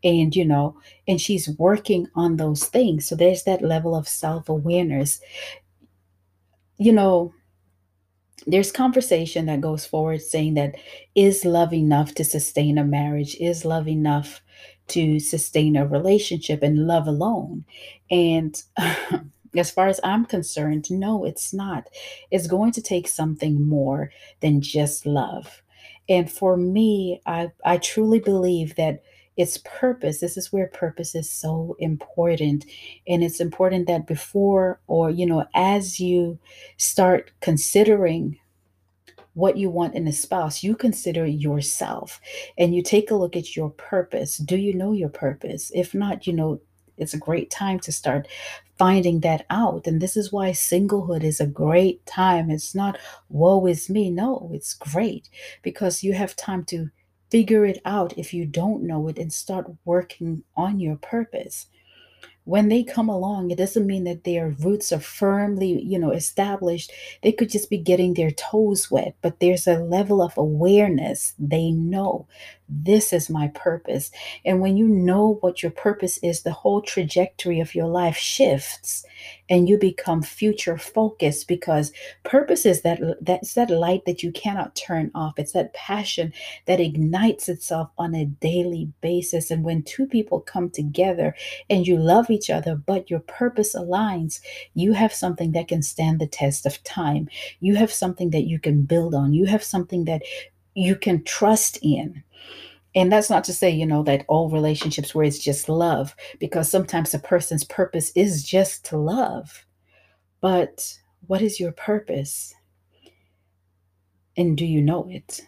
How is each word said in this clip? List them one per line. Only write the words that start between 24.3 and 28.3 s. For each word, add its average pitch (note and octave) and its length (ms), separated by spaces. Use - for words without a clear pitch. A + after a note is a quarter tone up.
than D3 220
just C#3+ 420
love. - 580
And F3+ 220
for F#3 260
me, F#3+ 680
I, E3+ 240
I F3 100
truly A3 440
believe F3+ 560